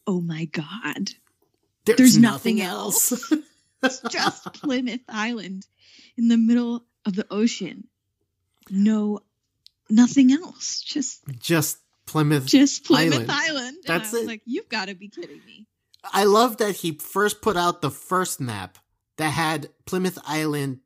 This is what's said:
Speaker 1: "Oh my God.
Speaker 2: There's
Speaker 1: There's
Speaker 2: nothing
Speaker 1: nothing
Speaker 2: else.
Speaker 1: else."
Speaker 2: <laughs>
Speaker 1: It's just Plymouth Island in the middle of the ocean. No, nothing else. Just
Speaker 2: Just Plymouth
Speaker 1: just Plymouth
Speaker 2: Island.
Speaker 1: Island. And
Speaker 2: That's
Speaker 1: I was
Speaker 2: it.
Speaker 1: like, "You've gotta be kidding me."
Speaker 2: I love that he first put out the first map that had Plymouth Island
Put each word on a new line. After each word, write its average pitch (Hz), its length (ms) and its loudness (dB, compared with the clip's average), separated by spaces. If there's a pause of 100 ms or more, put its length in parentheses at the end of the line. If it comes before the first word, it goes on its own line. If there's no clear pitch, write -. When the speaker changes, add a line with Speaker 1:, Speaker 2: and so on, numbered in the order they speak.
Speaker 1:
"Oh 185 140 0
my 165 260 -6
God. 165 640 -8 (760)
Speaker 2:
There's - 140 2
Speaker 1:
There's 254 200 8
Speaker 2:
nothing 226 400 2
Speaker 1:
nothing - 20 0
Speaker 2:
else. 196 520 -2
Speaker 1:
else." 240 200 -4 (160)
Speaker 2:
<laughs> - 40 -20 (320)
Speaker 1:
It's 262 140 -2 (120)
just 381 340 -4 (100)
Plymouth 254 540 -6
Island 214 580 -8 (500)
in 233 120 2
the 233 80 6
middle 240 480 2 (200)
of 190 120 -4
the 208 160 -4
ocean. 208 560 -4 (840)
No, 208 480 2 (720)
nothing 247 420 8
else. - 500 -4
Just - 400 -8 (180)
Speaker 2:
Just 165 380 0 (280)
Plymouth 147 400 2
Speaker 1:
just 277 380 4
Plymouth - 440 2
Speaker 2:
Island. - 40 -6
Speaker 1:
Island. 294 460 -4
And 370 80 -20
Speaker 2:
That's 220 280 -4
Speaker 1:
I 233 40 -2
was 233 40 -4
Speaker 2:
it. 226 60 -6
Speaker 1:
like, 220 180 -10
"You've 311 220 -8
gotta 202 260 -6
be 202 140 -18
kidding - 360 -18
me." - 220 -20 (380)
Speaker 2:
I - 200 0
love 214 340 4
that 185 180 -2
he 165 160 -6
first 202 500 -4
put 202 140 0
out 175 260 -2
the 139 80 -2
first 185 500 -4
map 104 380 -8 (380)
that 156 140 -2
had 156 400 -4 (140)
Plymouth 185 400 -4
Island 147 600 -4